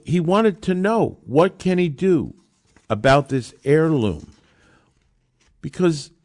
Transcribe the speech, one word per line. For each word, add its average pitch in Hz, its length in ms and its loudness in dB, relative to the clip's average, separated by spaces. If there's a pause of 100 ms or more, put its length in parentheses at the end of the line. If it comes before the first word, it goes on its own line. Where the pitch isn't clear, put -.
he 170 160 0
wanted 190 420 0
to 185 100 -2
know, 190 520 -2
what 175 340 0
can 185 180 -2
he 180 120 0
do 156 440 -2 (560)
about 135 380 2
this 131 260 -6 (120)
heirloom? 139 680 0 (1300)
Because 156 500 -2 (140)